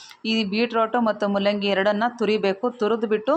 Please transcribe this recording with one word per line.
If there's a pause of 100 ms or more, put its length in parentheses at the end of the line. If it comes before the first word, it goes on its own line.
(240)
ಈ
ಬೀಟ್ರೋಟು
ಮತ್ತು
ಮೂಲಂಗಿ
ಎರಡನ್ನ (140)
ತುರಿಬೇಕು.
ತುರಿದ್ಬಿಟ್ಟು